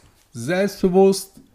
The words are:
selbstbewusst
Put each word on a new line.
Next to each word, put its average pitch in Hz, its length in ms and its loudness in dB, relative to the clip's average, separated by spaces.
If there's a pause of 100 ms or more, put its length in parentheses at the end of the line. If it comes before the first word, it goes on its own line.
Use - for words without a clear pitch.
(340)
selbstbewusst 190 1000 0 (220)